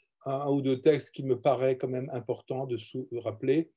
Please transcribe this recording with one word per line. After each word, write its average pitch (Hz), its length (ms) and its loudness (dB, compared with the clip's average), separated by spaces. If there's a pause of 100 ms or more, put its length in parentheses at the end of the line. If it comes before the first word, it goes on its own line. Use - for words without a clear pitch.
(240)
un, 139 80 -2
un 139 180 0
ou 143 100 2
deux 131 200 0
textes 147 340 4
qui 143 80 -8
me 127 180 2
paraît 131 360 4
quand 131 120 -4
même 127 240 -6
important 127 540 -6
de 120 100 -4
sou-, 127 360 -8
de 117 60 -4
rappeler. 131 580 0